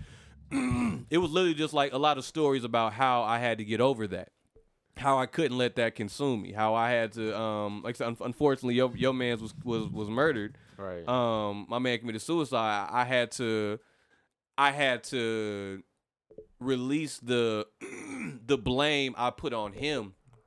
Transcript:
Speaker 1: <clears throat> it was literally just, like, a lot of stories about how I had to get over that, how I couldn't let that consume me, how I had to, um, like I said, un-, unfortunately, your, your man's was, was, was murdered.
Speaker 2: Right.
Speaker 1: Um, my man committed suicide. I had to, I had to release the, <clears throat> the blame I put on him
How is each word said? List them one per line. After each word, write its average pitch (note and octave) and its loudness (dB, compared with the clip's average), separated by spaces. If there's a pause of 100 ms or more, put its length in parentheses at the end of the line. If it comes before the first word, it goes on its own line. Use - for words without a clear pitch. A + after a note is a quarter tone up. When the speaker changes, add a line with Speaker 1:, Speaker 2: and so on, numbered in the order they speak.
(500)
Speaker 1:
<clears throat> C3 -2
it D#3+ 2
was F3 0
literally F3 2
just, D3 -4
like, C#3+ 2
a C3 -2
lot D3 4
of C3 -6
stories C#3 2
about A2+ 2
how B2 2
I A2+ 2
had A#2 0
to A2 -6
get G#2+ 0
over A#2+ 2
that, F2+ -8 (680)
how C#3 4
I B2+ 2
couldn't B2+ 0
let B2 2
that A2+ 2
consume A#2 -2
me, F#2 -10
how A2 2
I A#2 2
had A2+ 2
to, A2 -4
um, G#2 -2
like A#2+ -6
I - -18
said, A#2+ -2
un-, A#2 -6
unfortunately, B2+ 2
your, B2+ 4
your B2+ 2
man's A#2+ -2
was, G#2+ -10
was, A2+ -2
was A2 -4
murdered. A#2 0 (220)
Speaker 2:
Right. F2+ -8
Speaker 1:
Um, A2 0
my A#2 -2
man B2 0
committed A2 -6
suicide. A#2 0
I B2 2
had B2 2
to, A2 0 (760)
I C#3 6
had C#3 0
to G#2+ -4 (800)
release C3 -2
the, A#2 0 (140)
<clears throat> G#3+ -10
the C#3 4
blame C3+ 2
I B2 2
put C3+ -6
on G#2+ -4
him A#2 -4 (320)